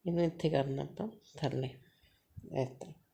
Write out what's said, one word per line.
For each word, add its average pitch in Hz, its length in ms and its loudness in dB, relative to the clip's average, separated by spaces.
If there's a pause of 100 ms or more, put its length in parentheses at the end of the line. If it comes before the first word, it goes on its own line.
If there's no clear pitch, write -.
ਇਹਨੂੰ 170 180 4
ਇੱਥੇ 160 260 2
ਕਰਨਾ 139 320 2
ਆਪਾਂ - 260 -4 (280)
ਥੱਲੇ, 131 320 0 (920)
ਇਸ 127 60 0 (120)
ਤਰ੍ਹਾਂ। - 140 -14 (200)